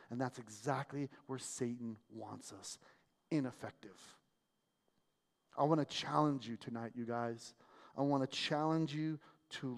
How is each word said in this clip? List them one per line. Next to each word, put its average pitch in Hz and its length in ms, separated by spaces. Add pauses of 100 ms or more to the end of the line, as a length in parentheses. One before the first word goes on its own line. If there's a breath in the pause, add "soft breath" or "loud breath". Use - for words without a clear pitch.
(100)
And 120 100
that's 127 180
exactly 131 720 (160 soft breath)
where 131 120
Satan 120 580 (140)
wants 107 420
us, - 260 (520 soft breath)
ineffective. 120 680 (1600)
I 139 80
wanna 151 200
challenge 143 640
you 117 80
tonight, 117 380
you 120 100
guys. 117 500 (420 soft breath)
I 135 60
wanna 139 240
challenge 156 680
you 156 240 (320 soft breath)
to 127 280